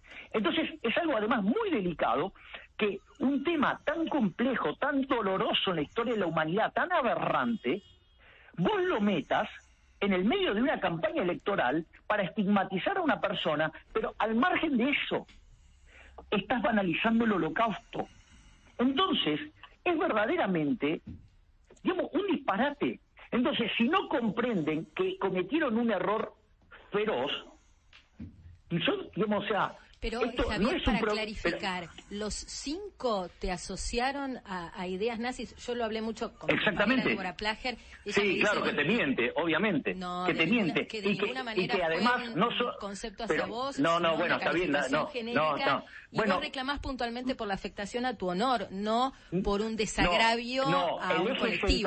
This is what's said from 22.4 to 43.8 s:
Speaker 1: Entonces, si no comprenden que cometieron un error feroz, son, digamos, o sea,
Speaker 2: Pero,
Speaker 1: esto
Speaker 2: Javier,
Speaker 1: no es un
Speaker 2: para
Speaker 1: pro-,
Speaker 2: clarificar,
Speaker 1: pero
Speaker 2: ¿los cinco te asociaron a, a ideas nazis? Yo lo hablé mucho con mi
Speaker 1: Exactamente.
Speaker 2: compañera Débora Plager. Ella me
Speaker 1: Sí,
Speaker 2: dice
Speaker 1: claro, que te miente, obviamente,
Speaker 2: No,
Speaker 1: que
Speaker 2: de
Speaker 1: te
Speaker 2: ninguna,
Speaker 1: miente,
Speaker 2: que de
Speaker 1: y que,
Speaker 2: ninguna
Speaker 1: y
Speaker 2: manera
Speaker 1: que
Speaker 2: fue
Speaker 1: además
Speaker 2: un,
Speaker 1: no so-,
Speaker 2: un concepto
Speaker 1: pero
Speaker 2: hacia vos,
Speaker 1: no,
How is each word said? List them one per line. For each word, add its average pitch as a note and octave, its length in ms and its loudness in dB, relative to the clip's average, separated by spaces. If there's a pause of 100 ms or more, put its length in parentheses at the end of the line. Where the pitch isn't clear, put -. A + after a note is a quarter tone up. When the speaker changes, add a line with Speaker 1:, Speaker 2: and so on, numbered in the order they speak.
Speaker 1:
Entonces, A#3+ 460 0
si A#3 100 4
no F4+ 220 2
comprenden G#3 840 0
que F#3 240 -2
cometieron G#3+ 580 0
un A#3 140 2
error G3 420 -2 (580)
feroz, F3 400 0 (1500)
son, F#4+ 300 -2
digamos, G#3 300 0
o - 20 -6
sea, F#3 260 0 (260)
Speaker 2:
Pero, A3 220 -4
Speaker 1:
esto B3+ 220 -2
Speaker 2:
Javier, G#3+ 180 0
Speaker 1:
no A3+ 100 4
es F4 160 -2
un B3 60 4
Speaker 2:
para G3 60 2
Speaker 1:
pro-, G#3+ 140 0
Speaker 2:
clarificar, F#3 760 -4 (200)
Speaker 1:
pero G3+ 140 -8
Speaker 2:
¿los G3+ 100 -4
cinco B3+ 960 -6 (100)
te F#3+ 120 -4
asociaron B3 920 -4
a, F3 340 -8
a F3+ 80 -4
ideas G#3 320 -2
nazis? B3 360 -8 (100)
Yo A#3+ 100 -4
lo A#3+ 100 -2
hablé A3 160 -4
mucho A3+ 360 -6
con D#3+ 100 -4
mi - 80 4
Speaker 1:
Exactamente. G#3+ 480 4
Speaker 2:
compañera - 60 2
Débora F#3 280 -2
Plager. G#3+ 360 -2
Ella - 80 -14 (240)
me G#3 80 -4
Speaker 1:
Sí, G3+ 140 4
Speaker 2:
dice F#3 140 2
Speaker 1:
claro, G3+ 220 4
que - 100 0
te D3 120 0
miente, F#3+ 500 2
obviamente, E3 600 2
Speaker 2:
No, F3+ 300 -4
Speaker 1:
que F3+ 80 2
Speaker 2:
de - 60 -2
Speaker 1:
te E3 60 4
Speaker 2:
ninguna, A3 180 2
Speaker 1:
miente, C#3+ 240 0
Speaker 2:
que A3 140 -8
de G3 80 0
Speaker 1:
y F#3 80 0
que, - 80 -4
Speaker 2:
ninguna B3 160 -4
Speaker 1:
y B3+ 40 -8
Speaker 2:
manera A3 280 0
Speaker 1:
que G3 60 2
Speaker 2:
fue E3+ 60 2
Speaker 1:
además A#3 440 2
Speaker 2:
un, D#3 100 -2
Speaker 1:
no A#3 120 4
so-, G3+ 140 0
Speaker 2:
un - 140 -6
concepto G3+ 480 -10
Speaker 1:
pero - 160 0
Speaker 2:
hacia - 100 -6
vos, - 260 -4
Speaker 1:
no, E3+ 200 4